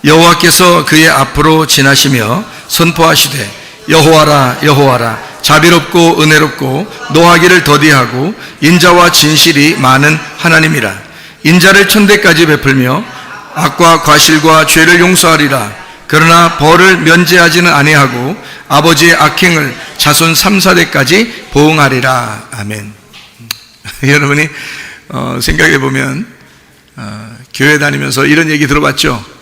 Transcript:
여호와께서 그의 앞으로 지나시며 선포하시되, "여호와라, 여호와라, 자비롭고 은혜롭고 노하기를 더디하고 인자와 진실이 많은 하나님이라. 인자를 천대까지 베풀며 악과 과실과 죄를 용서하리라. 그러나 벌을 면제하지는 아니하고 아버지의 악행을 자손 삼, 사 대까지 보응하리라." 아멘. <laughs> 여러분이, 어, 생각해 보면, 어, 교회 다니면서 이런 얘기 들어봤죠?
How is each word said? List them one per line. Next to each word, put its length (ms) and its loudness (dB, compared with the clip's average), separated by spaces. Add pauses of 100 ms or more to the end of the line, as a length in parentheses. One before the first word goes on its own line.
여호와께서 840 2
그의 240 2
앞으로 560 0
지나시며 760 0 (260)
선포하시되, 800 -2 (400)
"여호와라, 720 2
여호와라, 560 0 (240)
자비롭고 800 2
은혜롭고 680 -2 (220)
노하기를 520 2
더디하고 680 0 (280)
인자와 500 4
진실이 680 0
많은 400 2 (200)
하나님이라. 600 -2 (460)
인자를 440 4
천대까지 580 2
베풀며 580 -2 (500)
악과 460 0
과실과 640 2
죄를 360 2
용서하리라. 720 0 (360)
그러나 500 2
벌을 460 2
면제하지는 680 2
아니하고 720 0 (260)
아버지의 480 2
악행을 600 -2 (220)
자손 360 0
삼, 260 0
사 140 0
대까지 800 -2
보응하리라." 1000 -2
아멘. 420 -12 (580)
<laughs> 500 -20
여러분이, 460 0 (600)
어, 320 -8
생각해 360 -2
보면, 480 -6 (680)
어, 400 -16 (180)
교회 240 2
다니면서 480 -4
이런 240 0
얘기 160 -2
들어봤죠? 580 -2 (180)